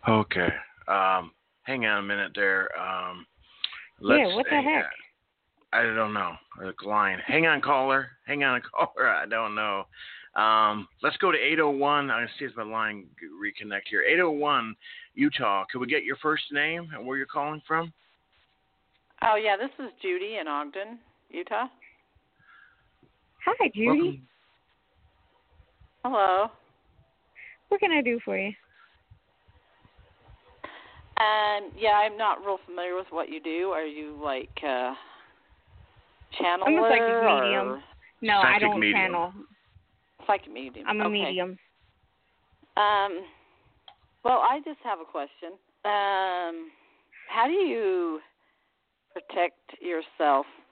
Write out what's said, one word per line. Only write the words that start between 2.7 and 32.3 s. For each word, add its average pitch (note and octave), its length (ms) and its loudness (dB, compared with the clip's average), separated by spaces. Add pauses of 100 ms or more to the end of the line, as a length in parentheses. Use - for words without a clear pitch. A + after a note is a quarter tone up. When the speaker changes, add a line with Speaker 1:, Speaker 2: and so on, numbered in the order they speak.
Speaker 1:
Um, F2+ 460 -8 (760)
let's - 200 6
Speaker 2:
Yeah, F#3+ 160 2
what B3 100 0
the D4+ 100 0
Speaker 1:
hang C#4+ 80 2
Speaker 2:
heck? D4 220 2
Speaker 1:
on. - 60 -10 (800)
I A#2 120 2
don't A2 300 0
know. F#2 200 -4 (240)
The F#2+ 160 -8 (140)
line. G2+ 400 2
Hang D#3+ 180 2
on, D3 160 2
caller. C3+ 480 2 (160)
Hang C#3+ 180 -2
on, B2 240 0
<laughs> - 80 -14
caller. - 320 0
I E2+ 200 2
don't A2 280 -2
know. G#2 300 -2 (500)
Um, G#2+ 520 4 (160)
let's D3+ 140 0
go F#3 140 2
to D#3 60 4
eight D3 220 2
oh D3+ 100 4
one. C#3+ 400 2
I'm A#2 120 0
gonna A#2 60 -4 (120)
see C#3+ 60 -8
if A#2+ 100 -10
my A2+ 80 -8
line G#2+ 420 -4 (140)
g-, E2 80 -16
reconnect G2+ 640 -8
here. F#2+ 180 0
Eight E3 120 4
oh E3+ 120 2
one, C#3+ 440 0 (380)
Utah. A2 580 0
Could C3 80 -6
we B2+ 80 -4
get D3 160 0
your B2+ 140 -4
first D3+ 340 -2
name D#3+ 420 -2
and A#2 120 -12
where C3 120 -4
you're C3+ 80 -4
calling D3+ 420 -6
from? E3 240 -2 (1300)
Speaker 3:
Oh, A3+ 140 4
yeah, G#3 220 2
this C4+ 140 -6 (140)
is G#3 60 -12 (100)
Judy G3 380 -4
in D#3 80 -6
Ogden, D3+ 500 -6 (320)
Utah. G#3 360 -6 (1800)
Speaker 2:
Hi, G4+ 300 2
Judy. A3 120 0
Speaker 1:
Welcome. C4+ 400 0 (1800)
Speaker 3:
Hello. G3+ 420 4 (1200)
Speaker 2:
What G4+ 140 0
can F#4+ 100 2
I D4+ 100 4
do A#3 220 0
for G3 140 -4
you? G3 160 -4 (2750)
Speaker 3:
Um, G#3 600 2
yeah, G#3 240 4
I'm G#3+ 140 2
not G#3+ 300 0